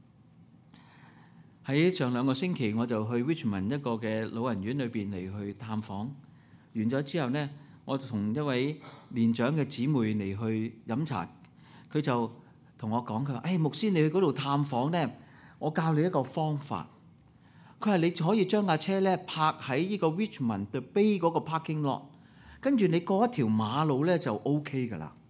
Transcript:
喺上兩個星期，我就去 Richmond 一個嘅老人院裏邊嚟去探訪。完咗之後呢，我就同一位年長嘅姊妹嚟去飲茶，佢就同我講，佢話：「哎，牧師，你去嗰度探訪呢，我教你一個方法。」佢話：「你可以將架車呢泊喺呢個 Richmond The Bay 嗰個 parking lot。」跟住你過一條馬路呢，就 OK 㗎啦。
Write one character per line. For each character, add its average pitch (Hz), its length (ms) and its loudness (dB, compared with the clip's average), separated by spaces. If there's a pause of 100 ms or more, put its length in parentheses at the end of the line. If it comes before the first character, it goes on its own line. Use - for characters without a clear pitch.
(1700)
喺 156 240 4
上 135 200 0
兩 123 140 2
個 135 80 4
星 175 220 -2
期， 117 180 0
我 113 100 2
就 117 220 0
去 120 180 0
Richmond 117 420 -2
一 131 120 -2
個 139 140 -4
嘅 110 400 -2
老 117 180 -4
人 98 140 -4
院 117 120 -4
裏 139 100 -2
邊 110 240 -4
嚟 95 300 -6
去 101 140 -6
探 110 260 -6
訪。 107 280 -6 (640)
完 113 160 0
咗 135 140 0
之 156 180 -2
後 123 80 -2
呢， 143 200 -2 (360)
我 135 100 -2
就 135 120 -6
同 107 260 -2
一 135 60 -2
位 143 420 -2 (280)
年 113 220 2
長 123 240 2
嘅 151 120 2
姊 117 180 -4
妹 120 300 2
嚟 98 200 -2
去 110 400 -2 (120)
飲 127 180 -2
茶， 113 240 -4 (640)
佢 151 80 2
就 120 300 0 (480)
同 113 100 -6
我 117 160 0
講， 107 180 -2
佢 143 100 -4
話： 120 120 -6
「哎， 180 100 0
牧 156 140 2
師， 214 220 0
你 180 60 2
去 156 120 6
嗰 165 100 0
度 170 140 4
探 139 320 0
訪 131 240 0
呢， 165 220 0 (480)
我 151 100 0
教 160 240 0
你 151 80 4
一 175 80 4
個 147 140 0
方 156 340 -2
法。」 113 320 -8 (880)
佢 214 120 0
話： 196 100 6
「你 165 80 4
可 175 240 0
以 214 120 4
將 208 200 2
架 170 120 4
車 196 240 0
呢 190 160 4
泊 156 440 0
喺 139 260 0
呢 202 120 -2
個 175 80 2
Richmond 143 640 -2
The 131 100 -4
Bay 208 380 4
嗰 170 100 4
個 160 100 2
parking 160 420 -4
lot。」 139 240 -2 (560)
跟 277 160 2
住 202 100 6
你 165 140 4
過 196 260 2
一 240 40 -2
條 127 160 0
馬 110 360 2
路 143 220 2
呢， 175 120 4
就 139 180 -2
OK 135 540 -2
㗎 101 80 -8
啦。 78 160 -10 (160)